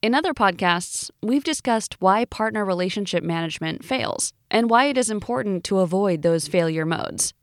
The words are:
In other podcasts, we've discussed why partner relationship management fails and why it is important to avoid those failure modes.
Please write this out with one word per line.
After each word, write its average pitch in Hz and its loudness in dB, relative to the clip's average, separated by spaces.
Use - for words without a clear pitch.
In 233 2
other 320 0
podcasts, 180 0
we've 262 0
discussed 240 -2
why 196 4
partner 220 -2
relationship 180 -2
management 165 -4
fails - -4
and 226 2
why 233 6
it 285 2
is 233 0
important 208 -2
to 196 2
avoid 185 2
those 165 2
failure 160 0
modes. - -4